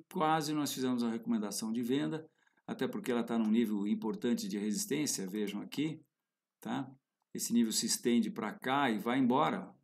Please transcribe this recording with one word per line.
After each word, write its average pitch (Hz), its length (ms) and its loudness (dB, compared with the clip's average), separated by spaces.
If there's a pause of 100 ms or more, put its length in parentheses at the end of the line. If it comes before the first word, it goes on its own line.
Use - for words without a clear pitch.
(100)
quase 156 440 2
nós 143 180 0
fizemos 127 320 0
a 117 60 2
recomendação 110 600 -2
de 117 120 -2
venda, 151 440 0 (400)
até 117 220 -4
porque 113 240 -4
ela 120 100 2
tá 117 160 0
num 110 120 2
nível 107 360 2
importante 107 600 0
de 98 80 -4
resistência, 107 720 -2
vejam 101 320 -4
aqui, 151 400 -6 (600)
tá? 131 280 -6 (440)
Esse - 180 -4
nível 117 180 6
se 107 140 0
estende 117 460 2
pra 107 200 -4
cá 131 400 0
e 107 80 0
vai 117 200 0
embora. 131 520 2 (140)